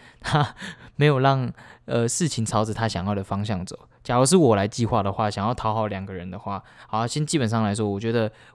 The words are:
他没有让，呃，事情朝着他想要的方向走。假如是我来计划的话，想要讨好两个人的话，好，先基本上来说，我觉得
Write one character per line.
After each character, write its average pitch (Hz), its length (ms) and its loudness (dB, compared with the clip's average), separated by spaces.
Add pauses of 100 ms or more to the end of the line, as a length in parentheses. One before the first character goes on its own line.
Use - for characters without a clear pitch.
(200)
他 - 340 0 (420)
没 139 100 2
有 139 120 4
让， 131 340 2 (320)
呃， 117 240 0
事 - 180 0
情 113 200 -2
朝 110 180 2
着 110 80 -2
他 110 160 -2
想 92 160 -4
要 101 100 0
的 98 80 -2
方 101 220 -4
向 95 220 -4
走。 - 120 -14 (240)
假 120 140 -2
如 127 80 6
是 180 120 6
我 123 200 6
来 101 100 2
计 113 200 -2
划 107 160 0
的 98 100 -2
话， 107 180 -2
想 101 160 -4
要 123 80 -2
讨 110 200 -2
好 110 120 -2
两 98 180 -6
个 98 100 -12
人 90 140 -10
的 90 100 -12
话， 101 240 -8 (260)
好， 113 180 -2
先 151 180 -2
基 151 140 0
本 123 80 2
上 113 160 0
来 101 120 0
说， 107 140 -2
我 101 120 -4
觉 113 100 -2
得 113 200 0 (240)